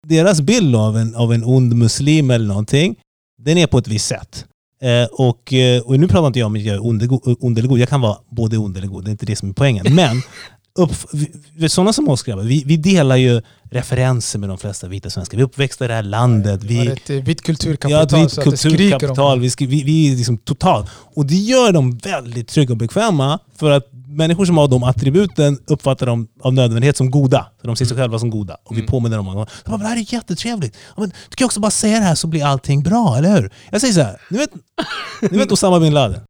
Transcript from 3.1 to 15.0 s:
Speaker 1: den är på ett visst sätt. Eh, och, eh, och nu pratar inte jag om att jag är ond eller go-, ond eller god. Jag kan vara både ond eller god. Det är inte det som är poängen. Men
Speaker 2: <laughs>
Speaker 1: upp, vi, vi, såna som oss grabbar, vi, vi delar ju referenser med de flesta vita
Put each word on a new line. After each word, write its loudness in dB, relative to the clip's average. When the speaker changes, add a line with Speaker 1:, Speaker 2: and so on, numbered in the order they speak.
Speaker 1:
den 2
är 2
på 2
ett 0
visst -4
sätt. -10
Eh, 2
och, -2
eh, 4
och 2
nu 4
pratar 4
inte 0
jag 0
om -2
att -4
jag -2
är -6
ond 0
eller -2
go-, 0
ond -2
eller 0
god. 4
Jag 2
kan 0
vara 0
både -2
ond -4
eller -10
god. -12
Det -6
är -4
inte -8
det -4
som -8
är -10
poängen. 0
Men 2
Speaker 2:
<laughs> -12
Speaker 1:
upp, 2
vi, -4
vi, 0
såna 2
som 0
oss -2
grabbar, -6
vi, 0
vi 2
delar 2
ju 2
referenser -2
med -6
de -8
flesta -12
vita -10